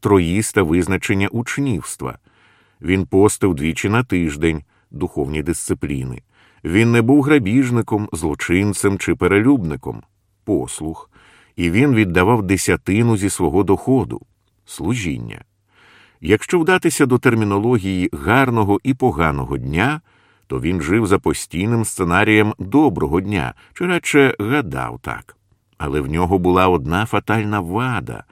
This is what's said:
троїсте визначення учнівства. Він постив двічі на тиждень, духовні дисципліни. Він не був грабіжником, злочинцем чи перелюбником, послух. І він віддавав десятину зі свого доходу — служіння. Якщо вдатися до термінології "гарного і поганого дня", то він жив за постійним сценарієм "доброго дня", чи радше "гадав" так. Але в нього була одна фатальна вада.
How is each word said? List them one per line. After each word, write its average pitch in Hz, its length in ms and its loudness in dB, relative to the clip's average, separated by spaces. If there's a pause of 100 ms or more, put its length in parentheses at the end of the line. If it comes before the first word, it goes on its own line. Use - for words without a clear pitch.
троїсте 98 600 2
визначення 92 680 0
учнівства. 117 920 -6 (640)
Він 92 260 0
постив 98 480 4
двічі 78 340 -2
на 113 140 2
тиждень, 80 600 -2 (280)
духовні 76 520 -6
дисципліни. 69 800 -6 (420)
Він 110 280 2
не 117 100 4
був 139 200 4
грабіжником, 120 880 2
злочинцем 92 840 -2
чи 87 160 -2
перелюбником, 87 880 0 (420)
послух. 78 680 -6 (460)
І 85 140 0
він 127 240 2
віддавав 101 480 4
десятину 104 720 0
зі 98 140 -2
свого 87 320 0
доходу — 92 580 0 (440)
служіння. 67 800 -8 (760)
Якщо 110 400 2
вдатися 165 460 2
до 123 120 4
термінології 101 920 0
"гарного 107 720 2
і 131 120 0
поганого 71 640 0
дня", 90 420 -2 (460)
то 65 140 -6
він 85 220 -2
жив 101 240 0
за 92 120 2
постійним 101 640 -2
сценарієм 104 760 2
"доброго 92 600 0
дня", 92 340 -4 (180)
чи 180 140 -6
радше 151 520 2
"гадав" 73 640 -4
так. - 340 -12 (420)
Але 73 220 -4
в 67 60 -6
нього 87 320 0
була 90 300 2
одна 87 380 0
фатальна 104 540 -2
вада. 90 720 -6